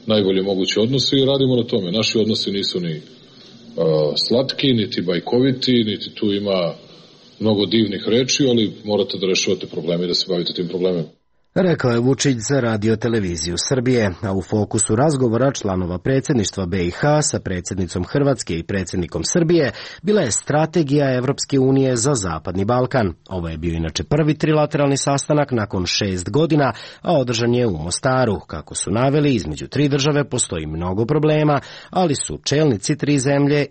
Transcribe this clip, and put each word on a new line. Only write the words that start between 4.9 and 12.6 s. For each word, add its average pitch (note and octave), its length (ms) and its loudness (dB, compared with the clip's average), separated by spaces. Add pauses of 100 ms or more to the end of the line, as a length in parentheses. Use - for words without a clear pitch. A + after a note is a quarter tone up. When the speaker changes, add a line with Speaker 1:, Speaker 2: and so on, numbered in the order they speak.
Speaker 1:
bajkoviti, B2 680 0
niti G#2+ 420 0
tu - 180 -4
ima G2 400 0 (680)
mnogo G#2 260 2
divnih G2+ 420 0
reči, C3 420 2
ali A2 220 2 (120)
morate G2+ 360 0
da G2 60 -2
rešavate F#2 400 0
probleme F2 380 -4
i F2+ 40 -2
da F2 60 -2
se - 140 -2
bavite F2 240 -2
tim F2+ 160 -4
problemima. F2 360 0 (500)
Speaker 2:
Rekao E3+ 360 2
je A#2 80 2
Vučić C3 380 2
za C3 240 0